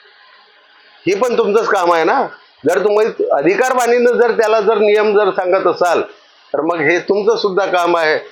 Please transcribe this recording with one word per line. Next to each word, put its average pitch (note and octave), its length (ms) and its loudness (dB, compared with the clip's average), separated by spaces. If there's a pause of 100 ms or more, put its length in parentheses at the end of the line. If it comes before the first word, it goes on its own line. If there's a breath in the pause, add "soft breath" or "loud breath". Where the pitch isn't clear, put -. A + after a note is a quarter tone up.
(1080)
ही F#3+ 80 2
पण A3+ 220 -4
तुमचंच G#3 300 0
काम F3 260 0
आहे E3 100 0
ना. G#3+ 240 0 (380)
जर F#3 180 0
तुम्ही G#3 480 -2
अधिकारवाणीनं A#3+ 800 0
जर A3+ 200 2
त्याला G#3+ 300 0
जर G#3+ 160 0
नियम G#3 400 2
जर G#3 140 2
सांगत F#3 360 0
असाल E3 340 0 (520)
तर C#3+ 80 -2
मग E3 180 -2
हे D#3+ 200 0
तुमचं G3+ 380 0
सुद्धा G3 280 -2
काम F3 320 0
आहे D#3 200 0 (140)